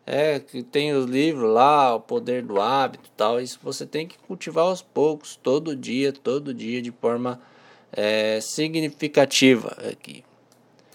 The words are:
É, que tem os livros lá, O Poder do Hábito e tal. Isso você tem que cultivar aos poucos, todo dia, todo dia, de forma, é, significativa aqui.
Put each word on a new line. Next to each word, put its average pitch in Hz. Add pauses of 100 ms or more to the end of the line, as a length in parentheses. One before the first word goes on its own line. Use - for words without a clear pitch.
(120)
É, 143
que 131
tem 147
os 135
livros 131
lá, 135
O 110
Poder 120
do 110
Hábito 123
e -
tal. 113
Isso 127
você 139
tem 151
que -
cultivar 165
aos 185
poucos, 151
todo 151
dia, 127
todo 135
dia, 117
de 120
forma, 120 (520)
é, 107
significativa 147 (100)
aqui. - (720)